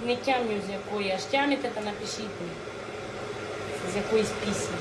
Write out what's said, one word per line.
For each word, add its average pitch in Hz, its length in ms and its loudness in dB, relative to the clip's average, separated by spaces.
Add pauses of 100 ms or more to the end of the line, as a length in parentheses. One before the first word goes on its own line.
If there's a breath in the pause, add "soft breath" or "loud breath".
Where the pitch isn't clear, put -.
не 240 100 4
тямлю 240 520 2
з 196 40 -4
якої, 196 380 -2
аж 185 120 0
тямите, 277 460 2
та 220 120 -2
напишіть 208 380 -4
мені. 175 340 -6 (1300)
Це 180 60 0
з 190 40 2
якоїсь 214 320 6 (160)
пісні. 190 360 0